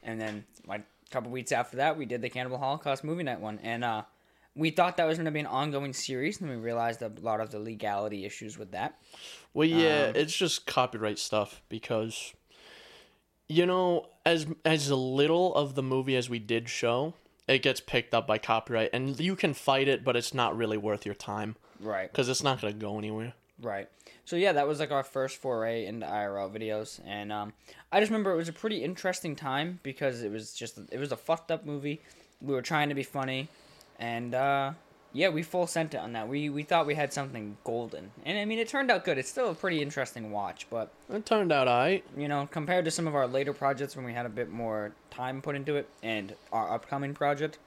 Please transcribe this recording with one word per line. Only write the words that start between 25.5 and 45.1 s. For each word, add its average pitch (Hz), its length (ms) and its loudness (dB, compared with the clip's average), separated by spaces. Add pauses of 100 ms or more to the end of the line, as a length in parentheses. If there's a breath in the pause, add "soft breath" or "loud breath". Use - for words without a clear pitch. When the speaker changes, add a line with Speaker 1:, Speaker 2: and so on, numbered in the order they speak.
Speaker 1:
into 110 200 -6
I 104 200 -2
R 101 120 -2
L 98 120 -2
videos, 110 540 -6
and, 104 280 -6
um, 104 200 -6 (380 loud breath)
I 190 100 6
just 214 100 2
remember 214 220 0
it 175 40 2
was 165 120 -2
a 165 40 -8
pretty 214 320 -4
interesting 180 520 -4
time, 151 460 -4
because 131 400 -2
it 104 80 -2
was 107 240 -8
just, - 240 -10 (120)
it - 80 -6
was 139 140 -2
a 117 40 -2
fucked - 340 -2
up 160 140 -4
movie. 147 360 -6 (400 loud breath)
We 139 140 -2
were 127 80 0
trying 147 260 2
to 143 60 0
be 139 80 -2
funny, 131 460 -4 (500 loud breath)
and, 117 360 -4
uh, 139 380 2 (400)
yeah, 170 160 2
we 160 140 0
full 175 240 0
sent 160 280 -2
it 131 40 -2
on 104 160 -6
that. 110 120 -4
We, 143 220 -2
we 147 140 -4
thought 160 240 4
we 147 80 2
had 143 180 0
something 120 520 -6
golden, 113 460 -6 (140)
and, 185 140 -2
I 208 80 -2
mean, 220 120 -2
it 226 100 -2
turned 262 220 0
out 190 140 4
good. 151 140 2
It's 131 100 -2
still 247 220 0
a 165 40 -2
pretty 165 280 0
interesting 127 500 -6
watch, 101 380 -6
but 113 200 -4 (220)
Speaker 2:
It 214 140 -4
turned 202 260 4
out 135 160 6
aight. 135 340 4 (140)
Speaker 1:
you 147 120 -4
know, 143 220 0
compared 170 360 2
to 160 40 2
some 165 160 -2
of 151 80 -2
our 135 140 4
later 139 240 0
projects 139 420 -2
when 131 100 -10
we 120 100 -8
had 120 120 -4
a 117 40 -6
bit 107 200 -4
more 107 420 -4 (180)